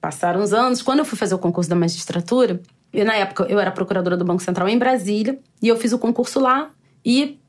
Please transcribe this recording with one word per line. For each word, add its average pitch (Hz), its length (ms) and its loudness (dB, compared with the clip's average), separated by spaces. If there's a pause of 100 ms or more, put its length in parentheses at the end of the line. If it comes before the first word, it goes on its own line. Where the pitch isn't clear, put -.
passaram 175 400 -2
uns 202 120 0
anos, 247 280 2
quando 262 180 2
eu 302 60 0
fui 226 120 -8
fazer 185 180 0
o 180 40 -2
concurso 170 300 -2
da 165 80 0
magistratura, 175 840 0 (320)
eu, 208 120 2
na 220 100 2
época, 196 340 0
eu 202 100 2
era 185 120 0
procuradora 180 460 -2
do 175 80 -2
Banco 180 180 0
Central 180 240 -2
em 226 100 2
Brasília, 233 640 0 (220)
e 220 80 2
eu 226 80 4
fiz 226 160 -2
o 247 60 0
concurso 240 420 -2
lá 269 280 2 (360)
e 277 320 0 (120)